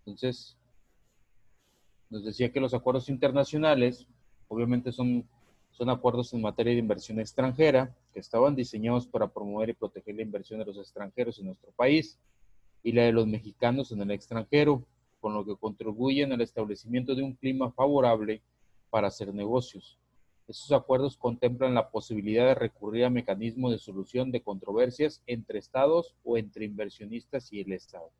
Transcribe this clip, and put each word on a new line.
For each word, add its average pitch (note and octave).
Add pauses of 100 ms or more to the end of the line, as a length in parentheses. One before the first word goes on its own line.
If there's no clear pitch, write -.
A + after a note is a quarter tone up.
Entonces, - (1500)
nos G#2+
decía A#2+
que C#3
los B2+
acuerdos B2+
internacionales, C#3 (400)
obviamente A#2+
son, B2 (440)
son B2
acuerdos B2
en A#2
materia A2+
de A#2+
inversión G#2+
extranjera C3 (220)
que G2+
estaban B2+
diseñados A#2+
para B2
promover G#2+
y -
proteger G#2
la A2
inversión G#2+
de G#2
los G2+
extranjeros G2+
en F#2+
nuestro -
país D3 (640)
y A2+
la A#2+
de A#2
los A2+
mexicanos A#2+
en G#2
el G2+
extranjero, B2 (340)
con G#2+
lo G#2
que G2+
contribuyen A#2+
al A#2+
establecimiento A#2
de C3+
un C3+
clima C3
favorable A#2+ (460)
para G#2+
hacer G2
negocios. G#2 (480)
Estos -
acuerdos C3+
contemplan B2
la A2+
posibilidad G#2+
de C3
recurrir A2+
a B2
mecanismos A#2
de A2
solución A2
de A#2+
controversias A#2+
entre A2+
estados D3+
o A#2
entre G#2+
inversionistas G#2+
y G2+
el F#2+
estado. F2+